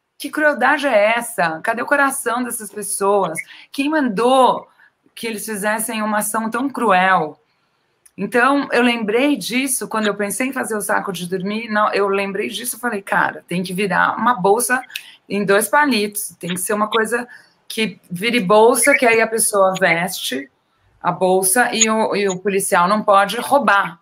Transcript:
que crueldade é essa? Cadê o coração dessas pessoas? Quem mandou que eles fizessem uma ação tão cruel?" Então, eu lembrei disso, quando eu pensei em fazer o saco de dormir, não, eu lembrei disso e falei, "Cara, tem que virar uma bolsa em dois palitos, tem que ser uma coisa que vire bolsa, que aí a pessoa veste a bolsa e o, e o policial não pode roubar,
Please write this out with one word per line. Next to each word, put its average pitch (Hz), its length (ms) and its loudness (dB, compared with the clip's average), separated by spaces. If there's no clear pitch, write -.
que 285 120 -10
crueldade 285 560 2
é 220 320 2
essa? 165 440 -2
Cadê 226 200 -2
o - 40 -6
coração 254 580 0
dessas 226 280 -10
pessoas? 196 680 -2
Quem 277 180 -2
mandou 247 800 2
que 233 120 -10
eles 214 180 -8
fizessem 220 560 -4
uma 214 180 -2
ação 220 300 -4
tão 247 200 -4
cruel?" 185 720 2
Então, 247 540 0
eu 240 120 2
lembrei 233 540 0
disso, 247 500 -4
quando 214 200 -2
eu 202 80 0
pensei 208 320 -4
em 269 60 -6
fazer 233 220 -4
o 208 60 -4
saco 196 320 -2
de 175 140 -8
dormir, 202 420 -6
não, 214 240 0
eu 202 140 0
lembrei 196 420 -4
disso 226 260 -8
e 220 40 -16
falei, 220 220 -6
"Cara, 156 460 -2
tem 180 160 -4
que 185 100 -8
virar 180 440 0
uma 233 160 2
bolsa 233 480 2
em 202 160 -2
dois 202 240 2
palitos, 233 720 0
tem 175 140 -6
que 180 60 -4
ser 214 140 -4
uma 214 160 -2
coisa 226 380 -2
que 220 320 -6
vire 226 300 -2
bolsa, 226 560 6
que 254 100 2
aí 226 160 4
a 226 60 2
pessoa 202 520 2
veste 185 680 -2
a 180 100 0
bolsa 190 640 2
e 226 160 2
o, 220 260 0
e 202 140 0
o 180 100 -4
policial 190 480 0
não 208 160 0
pode 196 340 4
roubar, 208 640 2